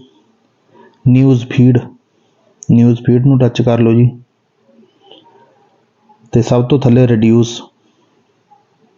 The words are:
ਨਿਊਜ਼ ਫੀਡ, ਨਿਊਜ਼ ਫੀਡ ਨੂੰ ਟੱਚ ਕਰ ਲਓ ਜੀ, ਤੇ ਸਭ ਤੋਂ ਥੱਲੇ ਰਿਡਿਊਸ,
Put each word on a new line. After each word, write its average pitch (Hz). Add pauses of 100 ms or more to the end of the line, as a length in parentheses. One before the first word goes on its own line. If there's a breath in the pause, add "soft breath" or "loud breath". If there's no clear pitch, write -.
(1080 soft breath)
ਨਿਊਜ਼ 127
ਫੀਡ, 123 (920)
ਨਿਊਜ਼ 117
ਫੀਡ 123
ਨੂੰ 135
ਟੱਚ 123
ਕਰ 120
ਲਓ 113
ਜੀ, 120 (2250)
ਤੇ 117
ਸਭ 123
ਤੋਂ 143
ਥੱਲੇ 127
ਰਿਡਿਊਸ, 113 (1400)